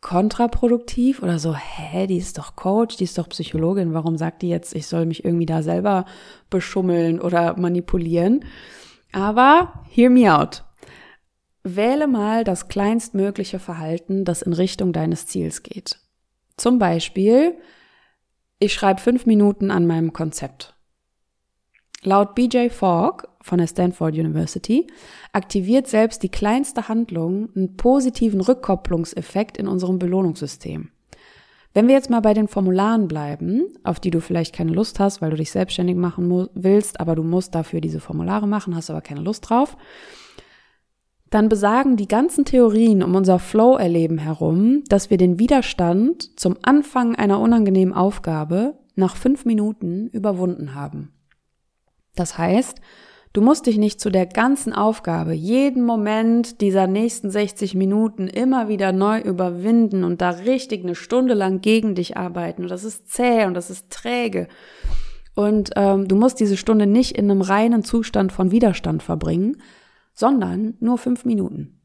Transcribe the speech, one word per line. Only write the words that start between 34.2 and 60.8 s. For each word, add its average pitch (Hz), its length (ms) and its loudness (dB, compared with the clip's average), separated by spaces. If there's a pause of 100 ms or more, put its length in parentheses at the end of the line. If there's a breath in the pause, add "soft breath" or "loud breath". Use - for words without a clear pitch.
vielleicht 170 320 -4
keine 165 180 -2
Lust 202 280 -2
hast, 196 200 0
weil 160 100 -2
du 156 60 -4
dich 156 140 -6
selbstständig 180 460 -2
machen 175 300 -2
mu-, 180 280 0
willst, 196 440 2
aber 165 160 -2
du 160 80 -2
musst 175 320 -2
dafür 165 280 -4
diese 156 180 -6
Formulare 180 460 -4
machen, 202 280 -4
hast 165 140 -8
aber 156 140 -8
keine 143 180 -12
Lust 196 300 -6
drauf, 247 260 2 (1500 loud breath)
dann 214 180 4
besagen 220 480 2
die 202 120 -4
ganzen 277 360 2
Theorien 226 580 6
um 175 120 0
unser 185 240 4
Flow-Erleben 175 800 2
herum, 165 720 0
dass 202 220 2
wir 190 80 4
den 180 200 4
Widerstand 226 1000 0
zum 180 240 0
Anfang 262 540 2
einer 202 240 2
unangenehmen 202 540 4
Aufgabe 180 840 -2 (160)
nach 190 220 0
fünf 269 280 0
Minuten 214 640 -2
überwunden 180 680 -4
haben. 143 380 -12 (1040)
Das - 240 -6
heißt, 180 420 0 (520 soft breath)
du 202 100 2
musst 302 240 4
dich 226 100 2
nicht 208 240 0
zu 208 100 -2
der 185 140 2
ganzen 240 480 0
Aufgabe, 165 600 -2
jeden 247 500 0
Moment 226 760 0
dieser 190 260 2
nächsten 208 440 -2
sechzig 202 440 -4
Minuten 196 540 0
immer 247 400 0
wieder 196 240 -2
neu 202 280 2
überwinden 190 840 0
und 175 180 -2
da 180 80 2
richtig 208 540 -4